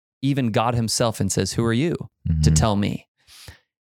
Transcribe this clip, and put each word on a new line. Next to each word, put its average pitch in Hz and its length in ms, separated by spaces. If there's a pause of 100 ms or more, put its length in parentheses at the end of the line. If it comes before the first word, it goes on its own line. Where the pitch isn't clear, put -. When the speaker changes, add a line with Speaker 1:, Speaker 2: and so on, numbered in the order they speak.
(220)
Speaker 1:
even 135 300
God 117 220
himself 117 460
and 98 120
says, 98 220
"Who 117 120
are 117 80
you 147 220 (320)
to 85 60
Speaker 2:
Mm-hmm. 78 200
Speaker 1:
tell 110 240
me?" - 300 (840)